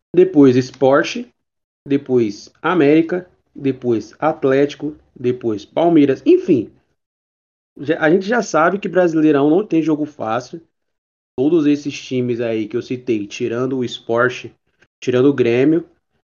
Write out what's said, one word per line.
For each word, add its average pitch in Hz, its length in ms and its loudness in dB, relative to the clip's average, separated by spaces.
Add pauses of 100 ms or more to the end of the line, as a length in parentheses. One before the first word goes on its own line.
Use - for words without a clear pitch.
(160)
Depois 147 400 4
Sport, 139 720 -2 (600)
depois 127 760 -2
América, 165 680 0 (240)
depois 123 680 -4
Atlético, 147 760 -2 (200)
depois 120 500 -6
Palmeiras. 147 580 2
Enfim, 190 480 0 (1040)
já, 143 220 -4
a 156 100 2
gente 190 180 2
já 233 160 -2
sabe 175 360 0
que 208 80 -6
Brasileirão 156 640 2
não 185 160 2
tem 165 160 -2
jogo 151 240 -2
fácil. 127 600 -8 (720)
Todos 151 280 2
esses 143 340 -2
times 123 400 -4
aí 113 280 -4
que 120 100 -6
eu 117 40 -6
citei, 120 460 -6
tirando 123 500 -6
o 127 60 -4
Sport, 117 680 -4 (520)
tirando 127 220 2
o 143 80 4
Grêmio 127 560 2 (460)